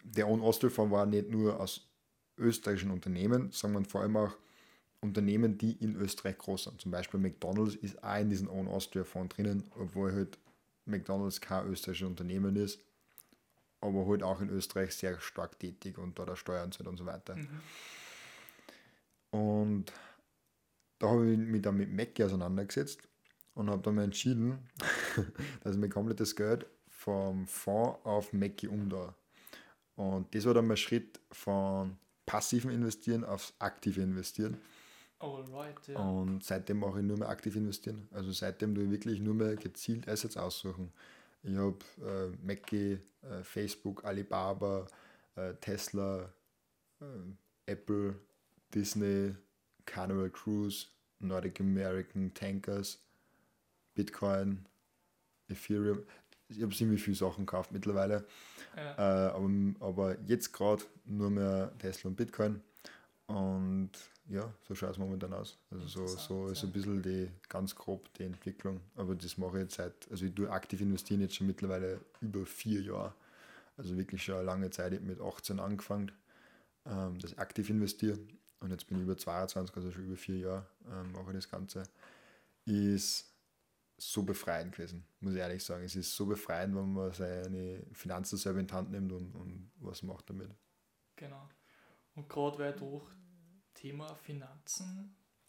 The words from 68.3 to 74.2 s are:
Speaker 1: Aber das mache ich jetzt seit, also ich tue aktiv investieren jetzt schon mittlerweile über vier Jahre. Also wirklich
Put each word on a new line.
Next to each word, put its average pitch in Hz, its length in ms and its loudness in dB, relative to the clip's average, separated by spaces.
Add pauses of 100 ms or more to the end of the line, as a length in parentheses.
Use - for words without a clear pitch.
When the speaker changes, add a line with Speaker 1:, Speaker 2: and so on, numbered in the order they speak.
Speaker 1:
Aber 92 200 -2
das 87 220 -6
mache 92 200 -2
ich 95 60 2
jetzt 90 120 -6
seit, - 360 -8
also 95 140 -2
ich 90 80 -2
tue 98 160 0
aktiv 98 320 -2
investieren 101 400 2
jetzt 95 140 0
schon 98 120 0
mittlerweile 92 540 0 (200)
über 101 240 -2
vier 107 360 0
Jahre. 98 320 -4 (640)
Also 92 200 -4
wirklich 95 260 -2